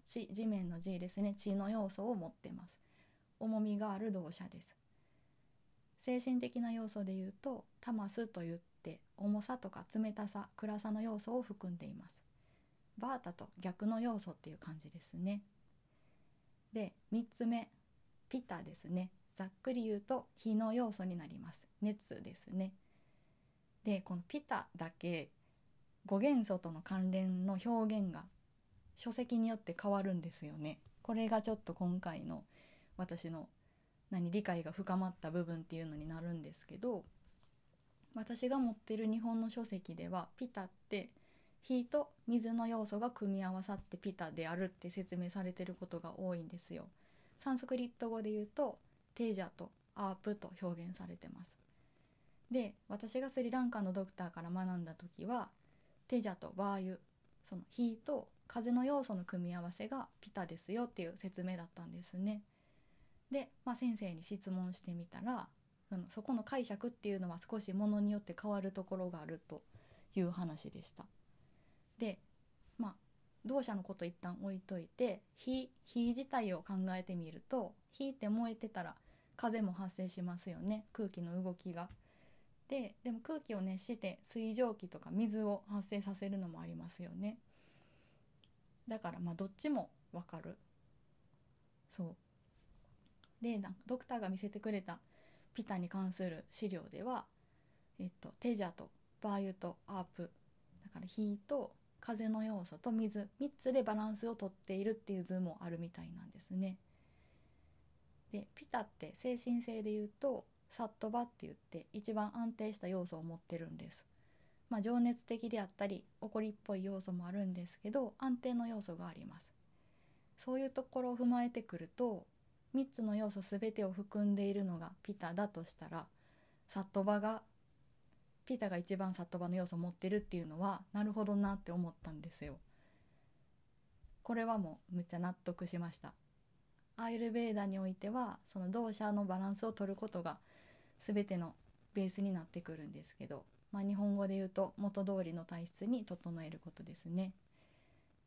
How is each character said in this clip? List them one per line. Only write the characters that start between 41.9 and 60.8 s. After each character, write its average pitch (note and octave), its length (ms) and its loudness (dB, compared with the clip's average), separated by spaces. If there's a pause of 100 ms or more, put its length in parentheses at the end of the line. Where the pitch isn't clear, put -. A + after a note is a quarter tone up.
水 A3+ 260 4
の A3+ 140 4
要 A3+ 180 2
素 G#3 140 0
が A#3+ 100 2
組 G3+ 280 2
み F#3+ 60 2
合 F#3 80 2
わ F#3 120 -2
さ G#3 100 -2
っ G3 60 -2
て - 180 -8
ピ F#3+ 160 -2
タ E3 180 -4
で D#3+ 160 -2
あ E3 80 0
る F#3 100 2
っ F3+ 40 0
て F3+ 200 -10
説 F3+ 280 -4
明 F3+ 120 0
さ F#3+ 120 -2
れ F3+ 100 0
て F3+ 140 -4
る F3 120 -6
こ F3+ 100 -8
と E3+ 120 -4
が E3 200 -8
多 F3+ 160 0
い E3+ 60 -2
ん D#3+ 60 -8
で F3 120 -10
す - 140 -10
よ。 D#3+ 140 -8 (480)
サ - 160 -2
ン C4 60 4
ス B3+ 80 -6
ク C4 100 0
リ B3 100 2
ッ A#3+ 40 -4 (100)
ト A#3 100 -2
語 A3+ 120 0
で G#3+ 100 0
言 G#3+ 120 2
う - 20 -6
と、 B3 320 0 (380)
テ A#3 160 2
ー - 20 2
ジ F#3+ 80 0
ャ F3 80 -4
と - 220 -12 (240)
ア G3 160 0
ー F#3 60 -4
プ G#3 180 0
と G3+ 260 -10
表 E3+ 240 -2
現 F3+ 100 -8
さ F3+ 120 -10
れ F3 100 -10
て - 100 -14
ま - 160 -12
す。 - 140 -18 (920)
で、 A#3+ 240 2 (120)
私 G#3+ 320 -2
が C4+ 100 0
ス C4 120 0
リ A#3+ 80 2
ラ B3+ 140 4
ン A#3+ 80 4
カ G#3+ 100 2
の F#3+ 100 2
ド F#3+ 140 2
ク - 80 -10
タ F#3 120 -4
ー E3+ 60 -6
か E3 120 -8
ら E3+ 80 -4
学 F#3 260 2
ん E3+ 80 0
だ D#3+ 80 -6
時 F3 320 -10
は、 A#3 240 0 (580)
テ B3 140 4
ジ G#3 80 0
ャ F3+ 60 -2
と - 200 -8
ワ G3 220 2
ー F#3+ 60 0
ユ、 F#3 160 -2 (440)
そ - 120 -10
の F3+ 160 -8
火 A#3 260 2
と - 320 -2 (180)
風 A#3+ 240 0
の B3 140 8
要 C#4 180 4
素 A3 120 -2
の F3+ 100 0
組 F3+ 240 0
み F3 60 -2
合 F3 80 -4
わ F3 80 -4
せ G#3 160 -4
が C4+ 200 -4 (140)
ピ - 80 -14
タ A#3+ 160 -4
で E3 120 -6
す - 140 -8
よ A#3 120 2